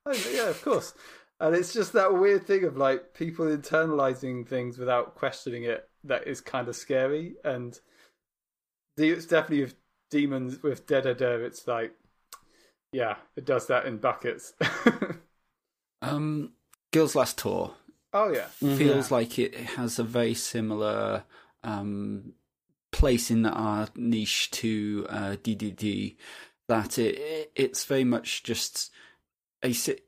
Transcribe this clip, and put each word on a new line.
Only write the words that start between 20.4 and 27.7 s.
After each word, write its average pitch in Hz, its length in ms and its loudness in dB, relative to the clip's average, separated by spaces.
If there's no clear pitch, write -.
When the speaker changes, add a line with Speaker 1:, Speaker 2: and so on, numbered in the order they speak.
Speaker 2:
um, 101 720 -6
place 127 400 4
in 113 140 6
our 107 500 0
niche 117 560 0
to, 104 580 -2
uh, 101 320 -4
D 110 140 -2
D 104 160 -4
D, 101 460 -4
that 110 320 0
it, 113 180 0
it, 156 380 -6
it's - 300 0